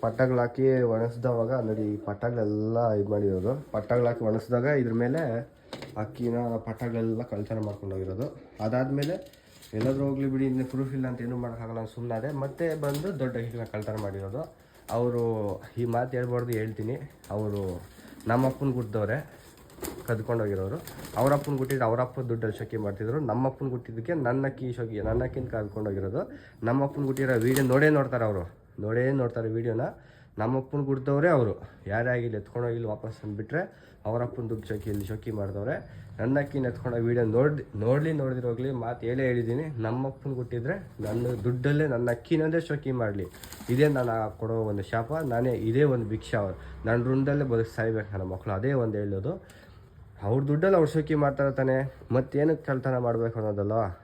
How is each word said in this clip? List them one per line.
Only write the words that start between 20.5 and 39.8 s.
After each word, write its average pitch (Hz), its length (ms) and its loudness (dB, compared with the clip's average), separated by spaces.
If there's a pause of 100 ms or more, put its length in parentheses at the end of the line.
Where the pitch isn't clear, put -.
ಅವ್ರ 131 160 4
ಅಪ್ಪನ 143 240 0
ಗುಟ್ಟಿದ್ರೆ 131 280 0
ಅವ್ರ 117 160 2
ಅಪ್ಪ 127 200 -2
ದುಡ್ಡಲ್ಲಿ 113 380 -2
ಶೋಕಿ 113 180 -6
ಮಾಡ್ತಿದ್ರು. 107 440 -2
ನಮ್ಮ 123 260 2
ಅಪ್ಪನ 135 200 -2
ಗುಟ್ಟಿದ್ದಕ್ಕೆ 120 480 -4
ನನ್ನ 135 320 2
ಅಕ್ಕಿ 127 260 -4
ಶೋಕಿ, 113 280 -4
ನನ್ನ 113 240 2
ಅಕ್ಕಿನ 127 200 -4
ಕದ್ಕೊಂಡು 107 460 -4
ಹೋಗಿರೋದು. 98 420 -4 (300)
ನಮ್ಮ 123 220 4
ಅಪ್ಪನ 143 200 -2
ಗುಟ್ಟಿರೋ 131 340 2
ವಿಡಿಯೋ 131 280 4
ನೋಡೇ 143 240 6
ನೋಡ್ತಾರೆ 127 340 2
ಅವರು, 98 200 0 (360)
ನೋಡೇ 117 320 2
ನೋಡ್ತಾರೆ 117 360 0
ವಿಡಿಯೋನ. 113 320 0 (580)
ನಮ್ಮ 117 180 2
ಅಪ್ಪನ 131 240 -2
ಗುಡ್ದವ್ರೆ 139 480 2
ಅವರು, 123 340 4 (240)
ಯಾರೇ 117 240 0
ಆಗಿಲ್ಲ, 117 260 0
ಎತ್ಕೊಂಡು 120 320 -4
ಹೋಗಿಲ್ಲ, 117 180 -4
ವಾಪಸ್ 107 380 -8
ಬಂದುಬಿಟ್ರೆ 110 680 -6 (120)
ಅವ್ರ 117 160 0
ಅಪ್ಪನ 117 260 -4
ದುಡ್ಡು 107 200 -6
ಶೋಕಿಯಲ್ಲಿ 104 360 -4
ಶೋಕಿ 107 260 -6
ಮಾಡ್ದವ್ರೆ. 104 760 -4 (140)
ನನ್ನ 135 200 2
ಅಕ್ಕಿನ 143 280 -2
ಎತ್ಕೊಂಡು 120 300 -4
ಹೋಗಿ 117 120 2
ವಿಡಿಯೋ 120 160 4
ನೋಡಿ, 127 540 2
ನೋಡಲಿ 143 340 2
ನೋಡ್ದಿರೋಗ್ಲಿ 127 580 -2
ಮಾತು 120 360 -4
ಹೇಳೇ 127 160 0
ಹೇಳಿದ್ದೀನಿ. 123 600 0